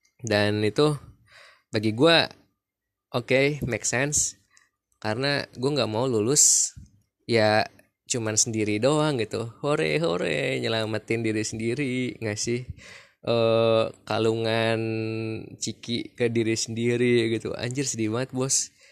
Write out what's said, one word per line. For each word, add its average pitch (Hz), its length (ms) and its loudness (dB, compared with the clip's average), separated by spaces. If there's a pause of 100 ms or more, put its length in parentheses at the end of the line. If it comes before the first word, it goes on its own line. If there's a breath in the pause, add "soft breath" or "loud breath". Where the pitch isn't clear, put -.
(220)
Dan 104 400 2
itu 147 320 2 (800 loud breath)
bagi 110 220 0
gua, 156 340 4 (880)
oke, 131 480 2
make 113 220 -4
sense. 139 500 -2 (640 soft breath)
Karena 131 400 -2 (160)
gua 123 160 0
nggak 117 160 0
mau 110 160 0
lulus 123 720 2 (480)
ya 107 400 4 (460)
cuman 110 240 -2
sendiri 107 480 0
doang 151 400 2
gitu. 113 400 -6
Hore, 151 400 0
hore, 160 560 -2
nyelamatin 113 640 -2
diri 110 240 0
sendiri, 123 720 -4
ngasih, 120 480 -4 (560 loud breath)
eh, 113 600 2 (180)
kalungan 113 800 0 (760)
ciki - 560 -8
ke 120 160 -2
diri 113 320 0
sendiri 120 720 2
gitu. 107 240 -4
Anjir 127 320 -4
sedih 110 240 -2
banget, 127 240 -4
Bos. 131 320 0 (240 soft breath)